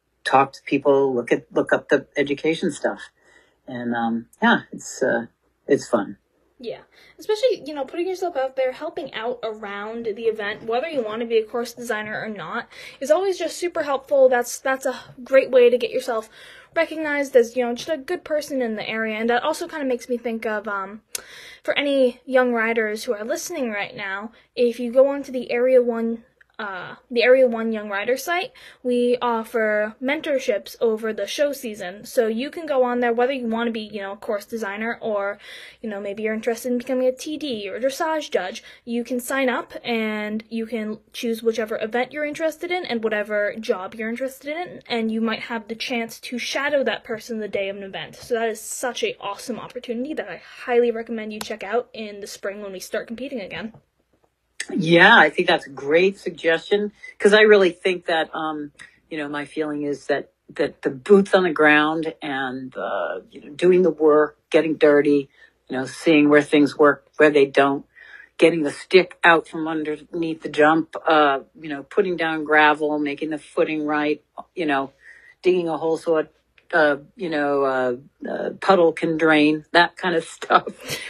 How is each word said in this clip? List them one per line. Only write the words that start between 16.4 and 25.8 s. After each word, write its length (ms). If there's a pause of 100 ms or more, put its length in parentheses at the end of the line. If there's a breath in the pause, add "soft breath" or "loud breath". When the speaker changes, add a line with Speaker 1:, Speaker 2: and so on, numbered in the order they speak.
Speaker 2:
recognized 640
as, 200
you 80
know, 100
just 140
a 80
good 280
person 380
in 140
the 120
area. 280
And 140
that 120
also 240
kinda 200
makes 220
me 80
think 300
of, 220
um, 340 (600 loud breath)
for 140
any 480
young 280
riders 520
who 100
are 100
listening 460
right 240
now, 380 (220 soft breath)
if 260
you 120
go 160
onto 240
the 180
Area 320